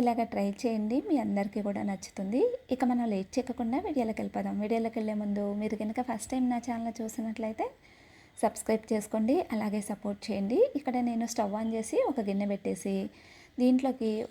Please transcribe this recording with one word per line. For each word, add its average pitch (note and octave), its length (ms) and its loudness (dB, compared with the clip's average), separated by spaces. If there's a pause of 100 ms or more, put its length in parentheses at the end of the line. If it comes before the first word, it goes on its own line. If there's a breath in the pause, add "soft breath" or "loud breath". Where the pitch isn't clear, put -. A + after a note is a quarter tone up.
ఇలాగ A#3 200 2 (100)
ట్రై G3+ 140 0 (160)
చేయండి, A3+ 360 0 (100)
మీ D#4+ 160 4
అందరికీ G3+ 420 0
కూడా G3+ 240 -2
నచ్చుతుంది. G3 500 -2 (340)
ఇక B3+ 160 2
మనం A#3+ 140 2 (100)
లేట్ F#3+ 220 -2
చేయకుండా B3 500 0
వీడియోలోకి B3 340 0
వెళ్ళిపోదాం. G3 420 -2
వీడియోలోకి A3+ 380 0
వెళ్ళే G#3+ 220 -2
ముందు G3+ 220 0 (180)
మీరు G#3+ 200 -2
కనుక A3 280 -2
ఫస్ట్ A3 220 -4
టైమ్ C4 200 4
నా A#3+ 140 2
ఛానల్ A#3 340 -2
చూసినట్లయితే A3 680 -2 (760 loud breath)
సబ్స్క్రైబ్ A3 500 2
చేసుకోండి, A3 440 2 (200)
అలాగే G#3+ 240 0 (100)
సపోర్ట్ G3+ 380 -4
చేయండి. G3+ 320 2 (200)
ఇక్కడ B3 140 -2 (140)
నేను A#3 260 0
స్టవ్ G#3 260 0
on A3+ 160 -2
చేసి A3+ 240 0 (120)
ఒక A3+ 160 0
గిన్నె G3+ 240 0
పెట్టేసి G3 440 -2 (640 loud breath)
దీంట్లోకి B3+ 500 4 (180)